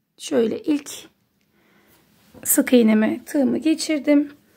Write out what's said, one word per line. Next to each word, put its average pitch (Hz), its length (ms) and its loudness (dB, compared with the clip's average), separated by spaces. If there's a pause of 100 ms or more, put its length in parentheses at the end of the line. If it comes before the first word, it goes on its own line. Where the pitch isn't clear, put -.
(180)
şöyle 233 440 -2
ilk 294 280 -4 (1500)
sık - 300 0
iğneme 220 520 2
tığımı 247 340 -2
geçirdim. 294 760 0 (240)